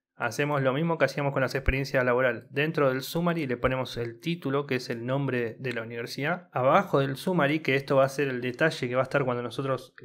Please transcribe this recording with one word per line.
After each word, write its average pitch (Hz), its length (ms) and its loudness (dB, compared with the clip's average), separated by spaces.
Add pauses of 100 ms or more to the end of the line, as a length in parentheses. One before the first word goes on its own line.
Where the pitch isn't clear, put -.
(160)
hacemos 143 460 -2
lo 131 120 2
mismo 160 260 0
que 156 60 6
hacíamos 143 280 -2
con 139 80 0
las 127 140 0
experiencias 135 500 0
laboral. 123 460 2
Dentro 147 380 2
del 131 120 0
summary 165 460 -2
le 123 100 -2
ponemos 127 400 -2
el 117 220 -6
título, 143 480 -2
que 131 80 0
es 123 160 -4
el 117 160 -6
nombre 127 520 -2
de 131 140 -6
la 117 80 -4
universidad. 120 720 -6
Abajo 151 460 4
del 139 180 0
summary, 156 440 2
que 135 140 2
esto 139 200 0
va 135 100 8
a 135 40 0
ser 139 180 -2
el 127 120 -2
detalle 131 480 0
que 120 80 -4
va 131 60 4
a - 20 0
estar 139 220 0
cuando 120 160 -2
nosotros 131 640 -6